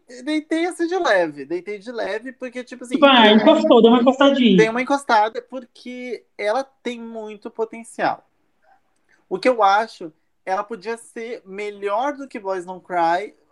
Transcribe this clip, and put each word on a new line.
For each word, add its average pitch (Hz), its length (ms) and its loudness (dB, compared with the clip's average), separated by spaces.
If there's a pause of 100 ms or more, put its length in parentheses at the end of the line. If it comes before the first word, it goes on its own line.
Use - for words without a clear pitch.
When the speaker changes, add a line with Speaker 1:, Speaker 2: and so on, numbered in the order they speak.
(240)
Speaker 1:
deitei 311 420 -4
assim 339 220 -4
de 370 100 -4
leve. 175 480 0
Deitei 180 340 -8
de 220 120 -16
leve 220 420 -8
porque, 247 300 -12
tipo 247 200 -20
assim, 247 120 -6
Speaker 2:
Tipo, 302 100 4
ah, 262 180 8
Speaker 1:
tem 214 120 8
Speaker 2:
encostou, 262 460 6
deu 226 100 8
uma 247 100 4
encostadinha. 254 560 4
Speaker 1:
Dei 220 120 4
uma 233 120 -4
encostada 233 600 0
porque 247 840 -14 (140)
ela 214 260 -4
tem 240 360 -12
muito 220 500 -14
potencial. 220 760 -8 (1040)
O 185 80 -6
que 185 100 -4
eu 240 140 0
acho, 196 500 -2 (340)
ela 190 180 -4
podia 220 340 -12
ser 233 480 -16
melhor 208 720 -6
do 269 120 -16
que 247 120 -14
Boys 190 260 -8
Don't 185 200 -16
Cry, 175 480 -2 (180)